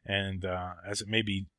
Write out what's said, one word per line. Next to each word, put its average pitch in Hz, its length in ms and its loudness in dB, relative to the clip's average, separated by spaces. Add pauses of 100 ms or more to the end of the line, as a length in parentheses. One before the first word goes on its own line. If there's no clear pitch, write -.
and, 98 400 0
uh, 90 280 -2 (140)
as 104 140 -2
it 101 60 -8
may 110 160 4
be, 98 240 0 (120)